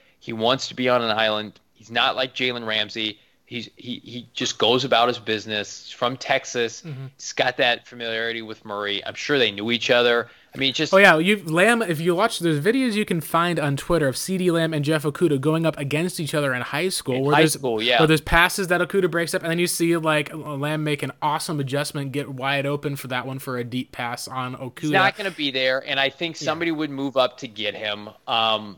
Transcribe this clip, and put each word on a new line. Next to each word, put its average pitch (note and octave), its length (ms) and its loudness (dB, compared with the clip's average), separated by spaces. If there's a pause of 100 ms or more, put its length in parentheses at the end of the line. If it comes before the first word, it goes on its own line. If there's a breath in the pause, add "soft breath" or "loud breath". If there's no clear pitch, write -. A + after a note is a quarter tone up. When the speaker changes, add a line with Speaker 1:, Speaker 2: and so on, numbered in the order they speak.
(200 soft breath)
Speaker 1:
He A#2 140 -12
wants A2+ 340 0
to - 80 -14
be B2+ 140 0
on B2 120 4
an A2+ 100 0
island. G#2+ 500 -2 (120)
He's A2+ 180 -20
not A#2 260 2
like B2+ 180 -4
Jalen B2 320 -4
Ramsey. G#2+ 520 -4 (260 soft breath)
He's, A#2+ 320 -12
he, B2 260 -12
he A#2 300 -16
just - 240 -6
goes B2 260 4
about A#2+ 240 4
his A#2+ 120 -2
business. G#2+ 640 -6
He's - 80 -16
from C3 240 -2
Texas. B2 640 -4
Speaker 2:
Mm-hmm. C3+ 240 -12 (100)
Speaker 1:
He's - 160 -14
got C3 260 -2
that A#2+ 300 0
familiarity A#2 540 -6
with A2 240 -14
Murray. G2+ 400 -4
I'm - 100 -10
sure C#3+ 240 0
they A2+ 120 4
knew G#2 200 -2
each A#2+ 180 0
other. A#2+ 400 4 (260 loud breath)
I C3 40 -6
mean, C3+ 120 0
just D3+ 220 0
Speaker 2:
Oh, F#3+ 40 10
yeah. F#3+ 200 10
You've, F3+ 320 2
Lamb, G#3+ 320 4
if E3+ 180 -2
you E3+ 140 2
watch, G#3 240 0
there's E3 220 2
videos A#3+ 340 2
you G#3 120 0
can E3+ 160 -2
find E3 380 0
on C#3+ 160 0
Twitter D#3 320 0
of B2+ 80 0
C F#3+ 220 -4
D F3+ 140 2
Lamb E3 200 2
and D3 140 -2
Jeff D#3 160 2
Okudah D3 400 0
going D#3 240 2
up D#3 140 0
against D3+ 400 -4
each D#3+ 160 -4
other C#3+ 180 0
in B2 80 -4
high D#3 280 -4
school. C#3 260 -4
Speaker 1:
In C3+ 80 0
Speaker 2:
Where C#3+ 100 2
Speaker 1:
high D3+ 80 6
Speaker 2:
there's, D#3 120 4
Speaker 1:
school, A#2 280 -2
yeah. A#2+ 180 4
Speaker 2:
where D#3 60 6
there's D#3 160 4
passes F3+ 460 4
that F3 120 2
Okudah F3+ 300 0
breaks E3 240 -2
up, F3+ 80 -2
and E3 80 -4
then E3 80 2
you F3 80 2
see, E3+ 320 0
like, D#3 340 0
Lamb D3+ 520 -4
make D3 180 -2
an C3 100 -4 (120)
awesome D3+ 360 -2
adjustment, C#3 520 -4
get C3+ 180 -6
wide C3+ 380 -2
open C#3+ 280 -4
for C#3 120 -10
that B2+ 180 -4
one C3 140 -8
for B2+ 180 -8
a A#2+ 60 -4
deep B2+ 280 -6
pass A#2+ 360 -8
on B2+ 280 -8
Okudah. B2+ 260 -12
Speaker 1:
He's D3+ 100 -2
not F#3+ 260 2
gonna G3 140 -6
be D3+ 180 -4
there, C3 380 0
and C#3 120 -2
I C3+ 120 2
think E3 280 -6
Speaker 2:
Yeah. D3+ 60 -8
Speaker 1:
somebody E3 260 -2
would D3+ 200 -2
move C3+ 260 -4
up B2+ 220 2
to C3+ 80 -10
get G#2 260 -6
him. G#2 360 -8 (180)
Um, A2 500 0